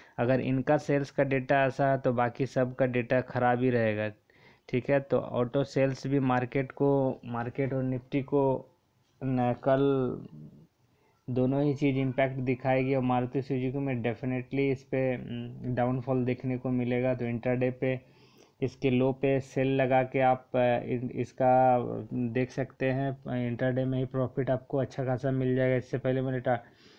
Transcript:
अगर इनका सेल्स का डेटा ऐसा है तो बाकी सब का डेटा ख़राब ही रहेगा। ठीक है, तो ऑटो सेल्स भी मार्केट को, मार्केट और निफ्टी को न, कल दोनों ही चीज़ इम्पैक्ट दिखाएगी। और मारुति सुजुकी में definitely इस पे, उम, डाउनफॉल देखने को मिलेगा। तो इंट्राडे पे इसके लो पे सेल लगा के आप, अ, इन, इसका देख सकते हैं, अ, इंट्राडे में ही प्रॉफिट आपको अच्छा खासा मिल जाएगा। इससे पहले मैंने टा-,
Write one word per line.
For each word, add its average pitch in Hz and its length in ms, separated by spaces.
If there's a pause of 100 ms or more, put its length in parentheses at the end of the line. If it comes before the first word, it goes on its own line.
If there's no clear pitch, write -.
(180)
अगर 123 240
इनका 131 380
सेल्स 143 320
का 143 140
डेटा 135 400
ऐसा 135 260
है 135 80
तो 127 140
बाकी 120 340
सब 127 280
का 135 120
डेटा 123 360
ख़राब 123 380
ही 127 80
रहेगा। 107 420 (580)
ठीक 127 200
है, 143 100
तो 127 180
ऑटो 123 480
सेल्स 135 420
भी 139 140
मार्केट 127 500
को, 139 540
मार्केट 120 480
और 131 100
निफ्टी 131 400
को 139 180 (800)
न, 123 320 (100)
कल 135 180 (1500)
दोनों 127 360
ही 147 100
चीज़ 135 240
इम्पैक्ट 135 440
दिखाएगी। 131 540
और 131 80
मारुति 127 380
सुजुकी 131 380
में 139 140 (100)
definitely 127 680
इस 131 120
पे, 131 180 (140)
उम, 123 600
डाउनफॉल 127 500
देखने 127 320
को 127 140
मिलेगा। 123 440
तो 123 100
इंट्राडे 123 460
पे 131 280 (600)
इसके 135 280
लो 127 240
पे 135 280
सेल 135 340
लगा 131 300
के 135 160
आप, 127 340
अ, 127 40 (260)
इन, 123 300
इसका 123 920 (240)
देख 127 200
सकते 131 400
हैं, 135 200 (120)
अ, 131 140
इंट्राडे 123 480
में 131 140
ही 131 80
प्रॉफिट 131 420
आपको 131 280
अच्छा 131 280
खासा 127 280
मिल 131 220
जाएगा। 131 200
इससे 127 220
पहले 131 240
मैंने 131 180
टा-, 123 200 (400)